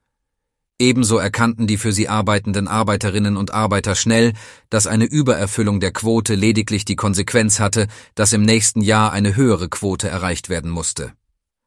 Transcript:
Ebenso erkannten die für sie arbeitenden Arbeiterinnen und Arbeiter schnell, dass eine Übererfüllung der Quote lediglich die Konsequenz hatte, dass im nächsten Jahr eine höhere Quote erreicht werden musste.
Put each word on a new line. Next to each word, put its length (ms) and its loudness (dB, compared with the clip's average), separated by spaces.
Ebenso 380 4
erkannten 480 0
die 120 0
für 140 -2
sie 160 -2
arbeitenden 600 -2
Arbeiterinnen 680 0
und 160 -4
Arbeiter 440 0
schnell, 380 2
dass 160 0
eine 200 2
Übererfüllung 720 0
der 120 -2
Quote 440 0
lediglich 500 0
die 100 -4
Konsequenz 640 0
hatte, 280 0
dass 180 2
im 120 4
nächsten 380 2
Jahr 300 2
eine 240 0
höhere 340 2
Quote 380 -4
erreicht 420 -4
werden 200 -4
musste. 440 -8